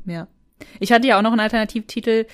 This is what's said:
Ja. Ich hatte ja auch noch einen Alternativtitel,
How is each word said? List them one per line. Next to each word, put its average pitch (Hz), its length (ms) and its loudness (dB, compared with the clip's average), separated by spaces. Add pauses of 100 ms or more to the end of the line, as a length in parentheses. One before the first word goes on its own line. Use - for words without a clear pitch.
Ja. 170 220 -10 (500)
Ich 202 140 0
hatte 240 160 4
ja 208 100 4
auch 202 40 2
noch 226 100 2
einen 226 80 2
Alternativtitel, 220 920 -2